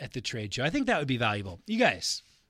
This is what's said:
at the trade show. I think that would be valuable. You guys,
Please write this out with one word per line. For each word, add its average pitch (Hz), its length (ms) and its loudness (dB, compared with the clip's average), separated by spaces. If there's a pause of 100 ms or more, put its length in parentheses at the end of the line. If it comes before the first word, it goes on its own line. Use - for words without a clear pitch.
at 131 120 -10
the 127 80 -6
trade 107 320 -6
show. 120 120 0
I 156 60 2
think 262 180 0
that 214 100 4
would 147 80 0
be 131 120 2
valuable. 104 500 0
You 220 100 0
guys, 127 440 2 (280)